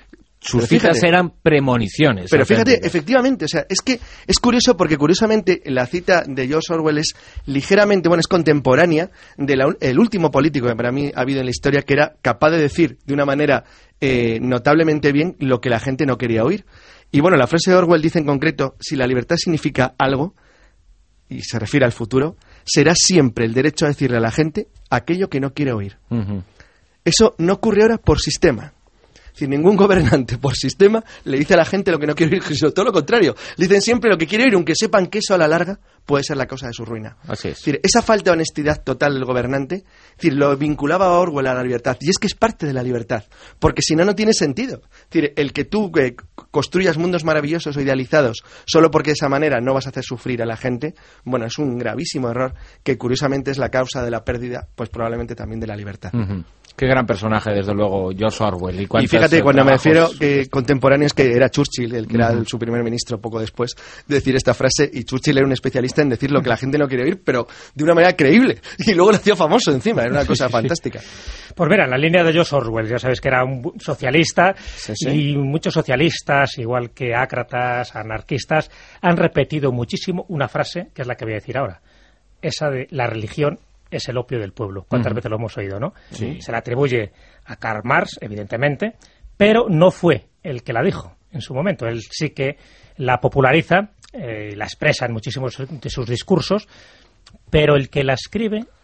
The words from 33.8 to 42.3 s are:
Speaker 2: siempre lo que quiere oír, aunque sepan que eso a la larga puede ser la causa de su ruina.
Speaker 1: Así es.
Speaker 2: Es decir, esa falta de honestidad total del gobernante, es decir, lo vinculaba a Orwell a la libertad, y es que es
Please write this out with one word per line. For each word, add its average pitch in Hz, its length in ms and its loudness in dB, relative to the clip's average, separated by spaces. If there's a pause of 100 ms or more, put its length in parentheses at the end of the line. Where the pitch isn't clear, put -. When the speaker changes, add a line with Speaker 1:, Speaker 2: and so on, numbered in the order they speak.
Speaker 2:
siempre 233 280 0
lo 185 80 4
que 165 100 -2
quiere 214 180 2
oír, 254 80 4
aunque 175 220 2
sepan 202 320 2
que - 120 -6
eso 208 160 -2
a - 20 4
la 165 100 4
larga 170 300 0 (280)
puede 139 180 0
ser 143 140 -6
la 131 80 -4
causa 131 220 -10
de 117 60 -10
su 117 120 -12
ruina. 110 320 -12 (100)
Speaker 1:
Así 107 220 -8
es. - 80 -8
Speaker 2:
Es - 80 -20
decir, 147 180 -2
esa 226 180 4
falta 208 300 2
de 170 40 2
honestidad 151 460 -2
total 139 340 -2
del 131 100 -4
gobernante, 127 500 -2
es 196 80 -10 (340)
decir, 160 180 0
lo 143 200 2
vinculaba 151 520 0
a 175 120 4
Orwell 143 280 0
a 131 60 0
la 127 100 -4
libertad, 123 360 -2
y 143 120 -2
es 190 60 0
que - 100 -2
es - 80 -4